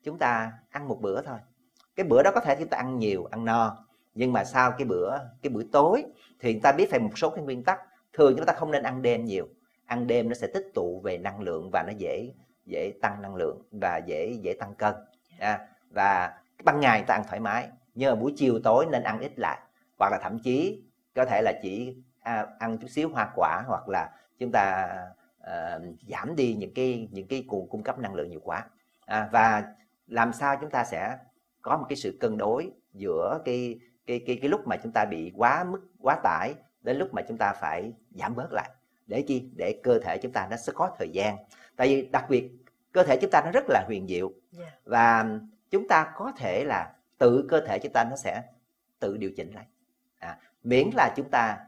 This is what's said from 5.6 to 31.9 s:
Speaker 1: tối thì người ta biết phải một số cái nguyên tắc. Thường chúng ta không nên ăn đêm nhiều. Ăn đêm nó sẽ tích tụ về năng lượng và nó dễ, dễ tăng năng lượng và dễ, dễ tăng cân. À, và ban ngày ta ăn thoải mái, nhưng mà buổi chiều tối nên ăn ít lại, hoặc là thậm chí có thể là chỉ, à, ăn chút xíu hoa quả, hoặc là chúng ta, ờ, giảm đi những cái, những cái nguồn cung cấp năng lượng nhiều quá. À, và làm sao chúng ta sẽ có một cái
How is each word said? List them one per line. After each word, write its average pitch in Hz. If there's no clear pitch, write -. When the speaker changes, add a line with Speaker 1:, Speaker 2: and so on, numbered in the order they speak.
Speaker 1:
tối 170
thì 117
người 107
ta -
biết 185
phải 127
một 107
số 160
cái 160
nguyên 123
tắc. 185
Thường 143
chúng 160
ta 165
không 156
nên 139
ăn 131
đêm 117
nhiều. 95
Ăn 120
đêm 117
nó 120
sẽ -
tích -
tụ 90
về 92
năng 98
lượng 87
và 85
nó 104
dễ, 95
dễ 90
tăng 101
năng 98
lượng 82
và 95
dễ, 82
dễ 92
tăng 101
cân. 107
À, 104
và 95
ban 147
ngày 113
ta 110
ăn 101
thoải 98
mái, 113
nhưng 131
mà 120
buổi 127
chiều 123
tối 120
nên 120
ăn 110
ít 131
lại, 78
hoặc 98
là 92
thậm 113
chí 156
có 120
thể 107
là 101
chỉ, 117
à, 113
ăn 113
chút 120
xíu 156
hoa 117
quả, 85
hoặc 98
là 87
chúng 117
ta, 95
ờ, 85
giảm -
đi 123
những 101
cái, 123
những 98
cái 131
nguồn 95
cung 107
cấp 131
năng 98
lượng 85
nhiều 82
quá. 87
À, 107
và 110
làm 117
sao 139
chúng 151
ta 127
sẽ 104
có 147
một 135
cái 143